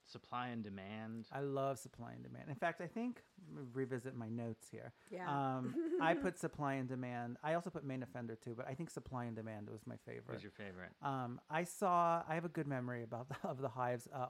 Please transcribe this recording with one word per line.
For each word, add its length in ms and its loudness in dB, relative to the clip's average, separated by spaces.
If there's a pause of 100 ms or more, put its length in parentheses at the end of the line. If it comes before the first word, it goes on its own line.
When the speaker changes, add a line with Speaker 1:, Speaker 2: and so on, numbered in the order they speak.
Speaker 1:
Supply 420 -4
and 160 -2
Demand. 680 -6
Speaker 2:
I 80 -4
love 400 2
Supply 360 -10
and 100 -10
Demand. 240 -10
In 80 -4
fact, 240 2
I 80 -4
think, 340 -2 (320)
let 80 -6
me 100 -6
revisit 440 0
my 120 -2
notes 400 -2
here. 240 -10 (160)
Speaker 3:
Yeah. 220 -4
Speaker 2:
Um, 680 2
Speaker 3:
<laughs> 40 4
Speaker 2:
I 120 10
put 220 2
Supply 380 2
and 140 2
Demand. 560 -2
I 100 4
also 160 2
put 140 -4
Main 180 0
Offender 320 -4
too, 220 -6
but 100 -2
I 80 -2
think 160 -4
Supply 360 -2
and 100 -2
Demand 340 -4
was 160 -10
my 120 -6
favorite. 360 -8
Speaker 1:
Was 80 -4
your 80 -8
favorite? 400 -8 (100)
Speaker 2:
Um, 480 0
I 140 2
saw, 680 6
I 60 2
have 100 2
a 40 -2
good 180 0
memory 380 0
about 240 -4
the, 100 -2
<laughs> 100 0
of 120 0
the 80 4
Hives, 440 4
uh, 180 0